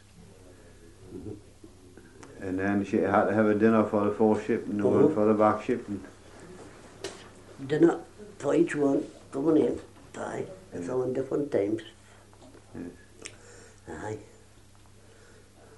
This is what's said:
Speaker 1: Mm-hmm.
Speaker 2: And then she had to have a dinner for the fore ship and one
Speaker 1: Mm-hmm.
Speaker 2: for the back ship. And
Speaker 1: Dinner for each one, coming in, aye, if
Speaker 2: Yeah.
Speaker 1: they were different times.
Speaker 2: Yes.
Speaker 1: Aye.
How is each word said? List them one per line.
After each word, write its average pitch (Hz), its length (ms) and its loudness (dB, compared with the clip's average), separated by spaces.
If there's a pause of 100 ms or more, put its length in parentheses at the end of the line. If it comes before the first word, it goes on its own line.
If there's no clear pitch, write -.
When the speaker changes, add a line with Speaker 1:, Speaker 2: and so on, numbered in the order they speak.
(1160)
Speaker 1:
Mm-hmm. - 1300 -18
Speaker 2:
And 92 140 -4
then 101 260 0
she 110 120 0
had 98 280 4
to - 80 0
have 110 140 4
a 104 80 4
dinner 110 280 4
for 104 220 0
the 101 60 0
fore 107 280 2
ship - 280 -4
and 101 160 -2
one - 100 2 (120)
Speaker 1:
Mm-hmm. 104 100 4
Speaker 2:
for 104 100 2
the 107 80 4
back 107 300 2
ship. 117 240 -4
And 101 160 -8 (1600)
Speaker 1:
Dinner 151 320 4 (380)
for 139 160 -2
each 160 220 0
one, 143 280 0 (280)
coming 156 340 0
in, - 140 -4 (360)
aye, 113 300 -10 (260)
if 90 100 -10
Speaker 2:
Yeah. 87 60 -10
Speaker 1:
they 127 60 -6
were 127 180 -2
different 135 400 -4
times. 107 300 -2 (920)
Speaker 2:
Yes. - 560 -16 (580)
Speaker 1:
Aye. 90 280 -10 (1600)